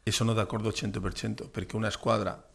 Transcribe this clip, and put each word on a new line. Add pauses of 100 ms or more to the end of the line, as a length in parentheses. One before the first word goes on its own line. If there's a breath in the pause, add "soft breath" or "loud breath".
e
sono
d'accordo
al
cento
per
cento,
perché
una
squadra (120)